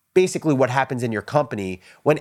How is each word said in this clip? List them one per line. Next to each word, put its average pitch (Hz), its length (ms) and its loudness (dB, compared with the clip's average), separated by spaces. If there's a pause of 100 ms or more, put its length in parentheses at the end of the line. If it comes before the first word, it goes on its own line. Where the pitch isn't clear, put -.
(120)
basically 180 400 2
what 127 160 2
happens 131 340 -2
in 117 100 -2
your 104 100 -4
company 104 580 -4 (220)
when 151 180 2